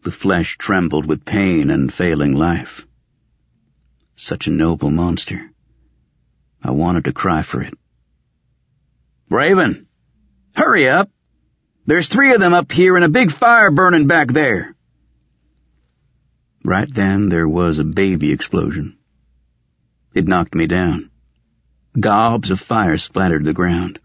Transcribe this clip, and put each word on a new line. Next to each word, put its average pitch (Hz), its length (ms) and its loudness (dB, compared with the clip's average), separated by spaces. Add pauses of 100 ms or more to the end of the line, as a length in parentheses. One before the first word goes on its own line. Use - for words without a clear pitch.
The - 80 -8
flesh 87 460 -2
trembled 82 480 -2
with 78 200 -4
pain 92 440 0
and 69 220 -2
failing 76 420 -2
life. 85 540 -4 (1300)
Such - 320 -10
a 78 40 -2
noble 78 400 0
monster. 85 600 -4 (1120)
I - 80 -6
wanted 165 340 -2
to - 80 -4
cry 82 280 -2
for - 200 -8
it. - 120 -12 (1600)
Raven, 151 580 0 (680)
hurry 180 340 2
up! 180 200 2 (760)
There's 165 220 0
three 262 260 2
of 233 60 4
them 180 140 4
up 175 180 0
here 185 240 4
and 175 80 4
a 170 60 4
big 190 220 2
fire 226 400 4
burning 170 360 4
back 151 220 2
there. 123 460 -2 (1900)
Right 92 300 -2
then, 98 360 0
there 82 180 0
was 80 320 0
a 78 40 0
baby 78 480 0
explosion. - 680 -4 (1160)
It 92 140 0
knocked 90 280 -2
me 80 120 0
down. 85 420 -2 (880)
Gobs 110 520 0
of 92 80 -2
fire 101 380 -2
splattered 85 480 -2
the 78 80 -2
ground. 87 520 -4